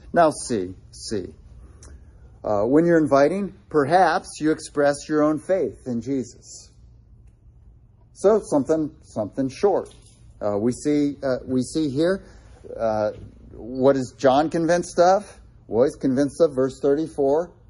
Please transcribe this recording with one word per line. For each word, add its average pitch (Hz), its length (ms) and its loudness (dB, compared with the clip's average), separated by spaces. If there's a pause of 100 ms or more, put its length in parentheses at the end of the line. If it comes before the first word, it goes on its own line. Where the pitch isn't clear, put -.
(140)
Now 165 160 4
see, 95 460 -6 (160)
see. - 420 -10 (1080)
Uh, 107 220 0
when 147 200 4
you're 170 140 4
inviting, 151 560 2 (140)
perhaps 160 720 2
you 156 100 2
express 143 580 -2
your 151 140 2
own 151 160 0
faith 160 480 -4
in 117 140 -6
Jesus. - 680 -8 (1400)
So 202 320 2
something, 156 480 -2 (100)
something 127 480 -6
short. 170 460 -2 (440)
Uh, 104 180 -2
we 117 140 0
see, 147 520 -2
uh, 127 220 -2
we 127 180 -2
see 156 260 -4
here, 165 360 -2 (520)
uh, 107 340 0 (420)
what 131 420 2
is 127 220 -4
John 139 320 4
convinced 175 500 0
of? 190 400 2 (280)
Well, 113 180 2
he's 156 100 -2
convinced 135 460 -2
of, 156 120 4
verse 131 280 -2
thirty-four, 147 680 0 (200)